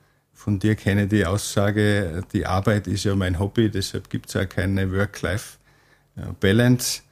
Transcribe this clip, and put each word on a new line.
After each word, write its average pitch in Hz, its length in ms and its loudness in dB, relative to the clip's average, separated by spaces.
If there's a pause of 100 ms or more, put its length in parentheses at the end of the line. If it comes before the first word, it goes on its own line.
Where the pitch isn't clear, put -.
(340)
von 104 260 -4
dir 107 160 2
kenne 101 300 2
ich 95 40 -2
die 101 160 4
Aussage, 101 960 0 (100)
die 95 140 -2
Arbeit 98 420 0
ist 92 160 -2
ja 98 120 0
mein 92 240 0
Hobby, 101 320 0
deshalb 98 380 -6
gibt's - 260 -8
auch 95 120 -2
keine 95 460 -2
Work-Life-Balance. - 2000 -2 (100)